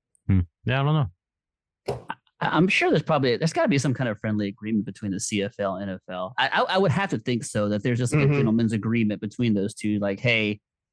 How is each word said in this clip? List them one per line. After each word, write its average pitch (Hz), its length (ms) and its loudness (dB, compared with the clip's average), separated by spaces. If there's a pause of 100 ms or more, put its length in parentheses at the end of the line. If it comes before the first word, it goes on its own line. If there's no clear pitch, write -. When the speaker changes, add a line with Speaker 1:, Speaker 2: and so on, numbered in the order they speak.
(280)
Speaker 1:
Hmm. 95 140 4 (240)
Yeah, 131 160 2
I - 20 2
don't 147 100 2
know. - 1160 -6
Speaker 2:
I, - 60 -8 (260)
I'm 175 260 2
sure 349 240 2
there's 175 100 4
probably, 135 360 2
there's 160 160 0
gotta 330 160 2
be 143 100 4
some 135 140 0
kind 123 160 -2
of 104 100 -4
friendly 104 300 -2
agreement 104 360 -2
between 98 260 -8
the 92 80 -4
C 101 220 -2
F 101 160 -4
L 98 180 -2
and 98 140 -8
N 92 60 -6
F 92 180 -14
L. 92 240 -8
I, 135 120 2
I, 196 260 0
I - 20 2
would 190 140 2
have 190 200 0
to - 60 -4
think 120 260 -4
so, 104 260 -2
that 104 120 -2
there's 123 160 0
just, 123 160 -2
like, 151 100 4
Speaker 3:
Mm-hmm. 143 100 4
Speaker 2:
a 139 40 2
gentleman's 113 360 2
agreement 110 480 0
between 110 340 0
those 101 180 -2
two. 104 260 -2
Like, 101 200 -2
"Hey, 110 400 0 (340)